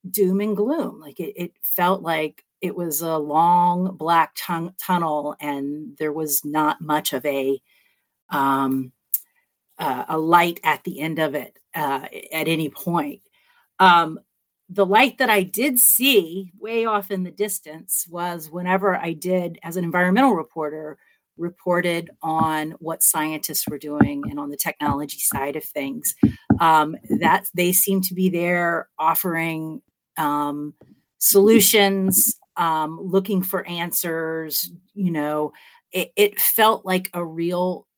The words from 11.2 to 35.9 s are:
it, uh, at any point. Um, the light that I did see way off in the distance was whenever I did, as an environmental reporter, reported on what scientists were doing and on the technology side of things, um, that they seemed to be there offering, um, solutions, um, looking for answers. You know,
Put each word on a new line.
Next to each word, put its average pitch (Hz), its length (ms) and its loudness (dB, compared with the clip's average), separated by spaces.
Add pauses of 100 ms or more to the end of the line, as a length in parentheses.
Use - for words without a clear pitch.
it, - 240 -8 (160)
uh, 147 320 -4 (260)
at 156 160 -2
any 160 200 0
point. 147 540 -4 (580)
Um, 170 400 6 (480)
the 190 160 2
light 220 320 4
that 262 140 2
I 196 140 4
did 247 340 0
see 190 800 2
way 226 260 -2
off 208 260 -2
in 190 120 -2
the 180 80 -6
distance 175 760 -6
was 170 440 -8
whenever 185 440 0
I 165 200 -4
did, 175 480 -4
as 170 160 -8
an 180 60 -2
environmental 185 500 4
reporter, 156 640 -8 (400)
reported 175 720 -2 (100)
on 160 520 0
what 160 280 -10
scientists - 680 -2
were 147 100 -8
doing 147 500 -2
and 143 120 -8
on 143 100 -8
the 143 60 -10
technology 147 640 -4
side 139 340 -4
of 151 80 -6
things, - 540 -6 (420)
um, 156 380 4 (240)
that 170 240 2 (100)
they 180 180 2
seemed 190 300 2
to 185 120 -4
be 185 140 2
there 175 600 0 (100)
offering, 160 800 -2 (360)
um, 147 580 -2 (440)
solutions, 196 1160 4 (200)
um, 160 440 -2
looking 190 400 0
for 185 280 -4
answers. 165 1000 -4 (260)
You 185 180 0
know, 151 400 -2 (400)